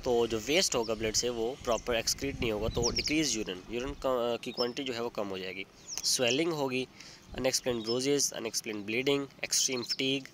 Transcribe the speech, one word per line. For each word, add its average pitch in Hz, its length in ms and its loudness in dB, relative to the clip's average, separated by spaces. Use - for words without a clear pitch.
तो 117 240 6
जो 113 120 2
वेस्ट 143 360 2
होगा 113 180 2
ब्लड 110 220 0
से 123 140 2
वो 120 340 -2
प्रॉपर 117 320 2
एक्सक्रीट 135 440 -2
नहीं 120 120 2
होगा, 107 160 0
तो 117 240 0
डिक्रीज 131 460 0
यूरिन, 95 340 -4
यूरिन 123 220 -4
का, 120 440 0
की 123 140 -6
क्वांटिटी 123 320 -2
जो 127 100 -4
है 117 80 -4
वो 120 80 -2
कम 107 180 -4
हो 95 120 -4
जाएगी, 92 260 -8
स्वेलिंग 135 500 2
होगी, 131 340 0
अनएक्सप्लेन्ड 127 480 0
ब्रूजेस, 131 500 2
अनएक्सप्लेन्ड 107 520 -4
ब्लीडिंग, 135 420 2
एक्सट्रीम - 400 0
फटीग। 135 500 0